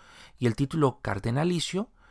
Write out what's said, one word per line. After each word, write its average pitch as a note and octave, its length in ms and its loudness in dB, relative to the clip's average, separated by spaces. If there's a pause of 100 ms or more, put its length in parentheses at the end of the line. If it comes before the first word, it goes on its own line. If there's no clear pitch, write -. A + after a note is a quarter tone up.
(380)
Y B2 80 -2
el A2+ 100 2
título C#3 460 2
cardenalicio, D#3 880 -2 (220)